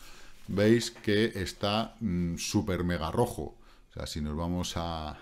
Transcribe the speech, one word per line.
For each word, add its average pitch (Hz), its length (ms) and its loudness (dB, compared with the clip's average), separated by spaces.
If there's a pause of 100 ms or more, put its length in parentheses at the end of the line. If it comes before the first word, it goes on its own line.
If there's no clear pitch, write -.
(480)
veis 107 440 6
que 107 400 2 (100)
está, 104 580 -2
mm, 87 380 0
súper 90 460 0
mega 82 260 0
rojo. - 480 -2 (320)
O - 40 -20
sea, 76 120 -8
si 78 160 -6
nos 76 160 -4
vamos 87 380 -2
a 82 460 -6